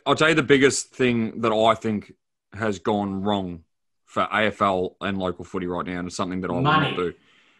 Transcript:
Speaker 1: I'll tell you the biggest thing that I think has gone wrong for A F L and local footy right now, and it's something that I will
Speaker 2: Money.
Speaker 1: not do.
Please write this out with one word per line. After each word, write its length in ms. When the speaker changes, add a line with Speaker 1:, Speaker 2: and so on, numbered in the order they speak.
Speaker 1:
I'll 100
tell 140
you 60
the 80
biggest 500
thing 480
that 120
I 220
think 380
has 260
gone 420
wrong 420
for 180
A 240
F 140
L 400
and 160
local 280
footy 220
right 180
now, 140
and 80
it's 80
something 260
that 80
I 40
will 80
Speaker 2:
Money. 280
Speaker 1:
not 80
do. 160